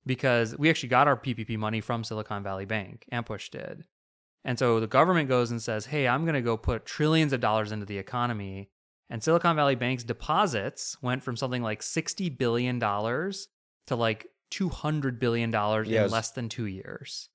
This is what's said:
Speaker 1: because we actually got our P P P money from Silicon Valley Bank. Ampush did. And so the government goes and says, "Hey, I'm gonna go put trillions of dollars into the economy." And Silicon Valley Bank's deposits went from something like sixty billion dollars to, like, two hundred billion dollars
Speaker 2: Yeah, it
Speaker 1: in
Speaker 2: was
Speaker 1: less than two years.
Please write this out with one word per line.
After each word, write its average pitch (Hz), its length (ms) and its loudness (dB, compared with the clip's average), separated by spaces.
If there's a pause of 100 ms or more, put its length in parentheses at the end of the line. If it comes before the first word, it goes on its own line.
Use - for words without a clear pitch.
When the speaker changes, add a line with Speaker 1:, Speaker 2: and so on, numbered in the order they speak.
Speaker 1:
because 120 500 2
we 160 140 4
actually 127 180 -2
got 127 180 6
our 135 80 4
P 117 200 -4
P 110 100 -6
P 113 100 -4
money 110 260 -2
from 117 220 -4
Silicon 107 380 -6
Valley 98 240 -6
Bank. 101 480 -6
Ampush 117 380 -6
did. - 320 -10 (600)
And 123 140 -2
so 117 220 4
the 113 80 0
government 151 420 4
goes 123 220 2
and 117 100 -4
says, 107 240 -4
"Hey, 139 220 0
I'm 139 180 2
gonna 147 160 0
go 117 160 0
put 117 280 -2
trillions 156 460 2
of 120 100 0
dollars 107 300 2
into 104 140 -6
the 101 140 -6
economy." 101 720 -4 (400)
And 117 120 -6
Silicon 165 320 4
Valley 143 180 4
Bank's 120 300 0
deposits 127 1000 -2
went 131 220 -2
from 123 120 -4
something 123 280 -2
like 107 180 -4
sixty - 480 -4
billion 123 480 0
dollars 117 680 -2 (400)
to, 127 80 0
like, 113 320 2 (240)
two 185 180 0
hundred 139 500 -2
billion 117 300 2
dollars 107 380 0
Speaker 2:
Yeah, 110 80 0
it - 20 4
Speaker 1:
in 107 60 6
Speaker 2:
was 98 80 2
Speaker 1:
less 113 180 0
than 120 180 -6
two 110 180 -4
years. - 680 -10